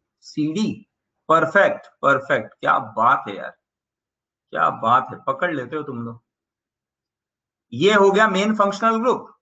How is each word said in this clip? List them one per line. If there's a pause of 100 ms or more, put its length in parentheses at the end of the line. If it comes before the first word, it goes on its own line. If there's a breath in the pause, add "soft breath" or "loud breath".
(260)
सीडी, (600)
perfect, (140)
perfect,
क्या (200)
बात
है
यार, (1000)
क्या (120)
बात
है, (100)
पकड़
लेते
हो
तुम
लोग। (1500)
ये
हो
गया
main
functional
group। (160)